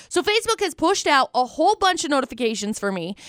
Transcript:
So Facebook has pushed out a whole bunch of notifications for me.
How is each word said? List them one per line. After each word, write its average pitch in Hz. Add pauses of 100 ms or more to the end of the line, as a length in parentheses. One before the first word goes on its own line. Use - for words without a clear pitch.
So 349
Facebook 440
has 370
pushed 370
out 269
a 247
whole 330
bunch 370
of 311
notifications 226
for 202
me. 185 (140)